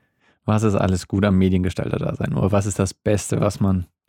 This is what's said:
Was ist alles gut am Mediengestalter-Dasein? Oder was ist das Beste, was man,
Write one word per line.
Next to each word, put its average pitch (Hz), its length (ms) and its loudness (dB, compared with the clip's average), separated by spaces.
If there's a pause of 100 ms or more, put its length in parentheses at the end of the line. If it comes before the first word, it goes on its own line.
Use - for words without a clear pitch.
(460)
Was 107 180 2
ist 104 120 2
alles 92 320 0
gut 101 180 0
am 98 120 4
Mediengestalter-Dasein? - 960 0
Oder 98 180 0
was 101 140 2
ist 101 140 -4
das 98 140 -2
Beste, - 480 -2
was 104 180 -2
man, 95 260 0 (240)